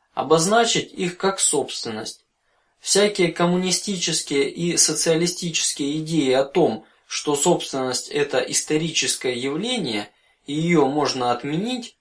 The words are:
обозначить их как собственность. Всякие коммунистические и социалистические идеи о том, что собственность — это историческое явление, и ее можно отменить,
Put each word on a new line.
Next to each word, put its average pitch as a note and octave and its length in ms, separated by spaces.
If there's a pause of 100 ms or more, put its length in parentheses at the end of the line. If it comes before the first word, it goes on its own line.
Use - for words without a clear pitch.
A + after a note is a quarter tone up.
(160)
обозначить E3+ 760
их F3 260
как F#3+ 220
собственность. A#2 840 (560)
Всякие G3 520
коммунистические F3 1200
и E3+ 260
социалистические D#3+ 1200
идеи D#3 320
о C3+ 100
том, C3 420 (220)
что - 280
собственность — C#3 760
это C#3+ 300
историческое D3+ 920
явление, C#3 800 (340)
и C#3 80
ее D#3+ 320
можно C3 460
отменить, F#3 680